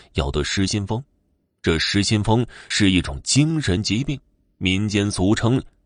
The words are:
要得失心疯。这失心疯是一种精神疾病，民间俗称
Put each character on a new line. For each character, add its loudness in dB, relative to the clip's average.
要 -2
得 -2
失 -2
心 -4
疯。 -6
这 2
失 0
心 0
疯 2
是 2
一 4
种 -8
精 2
神 0
疾 -2
病， -6
民 0
间 0
俗 2
称 2